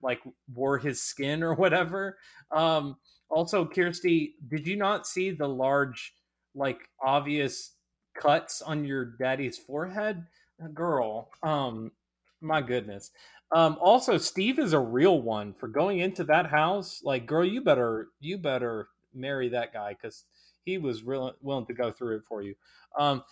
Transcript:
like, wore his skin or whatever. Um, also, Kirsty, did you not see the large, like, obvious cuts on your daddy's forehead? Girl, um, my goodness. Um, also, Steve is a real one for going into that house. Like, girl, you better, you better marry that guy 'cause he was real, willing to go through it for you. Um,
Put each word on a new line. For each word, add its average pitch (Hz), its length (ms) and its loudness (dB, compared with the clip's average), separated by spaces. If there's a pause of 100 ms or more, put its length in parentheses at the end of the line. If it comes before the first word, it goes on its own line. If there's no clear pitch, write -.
like, 123 180 -2 (340)
wore 135 240 0
his 123 240 -4
skin 143 420 -4
or 165 100 0
whatever. 185 640 0 (340)
Um, 156 460 2 (320)
also, 170 360 2
Kirsty, 170 720 0 (140)
did 151 180 -6
you 190 80 -2
not 202 320 0
see 185 240 -2
the 147 160 -4
large, 135 680 0 (420)
like, 135 240 -2 (220)
obvious 143 760 0 (440)
cuts - 420 2
on 151 220 -4
your 135 220 -4
daddy's 127 520 -4
forehead? 185 680 -6 (480)
Girl, 131 560 0 (140)
um, 127 480 -2 (500)
my 156 200 0
goodness. 107 500 -4 (440)
Um, 160 240 6
also, 214 380 6
Steve 233 420 0
is 208 140 2
a 151 60 6
real 135 420 4
one 107 320 -4
for 120 160 -12
going 175 300 0
into 185 260 -2
that 156 220 4
house. 165 560 0
Like, 131 220 -2
girl, 156 200 2
you 220 180 -2
better, 120 460 2 (100)
you 170 180 -6
better 120 520 -2 (240)
marry 131 360 -4
that 117 220 -4
guy 104 220 -8
'cause - 320 -14 (400)
he 190 120 -4
was 123 260 -4
real, 131 380 -4
willing 139 260 -4
to 123 60 -8
go 117 180 -2
through 113 260 -6
it 107 100 -12
for 107 140 -8
you. 101 140 -10 (420)
Um, 143 340 2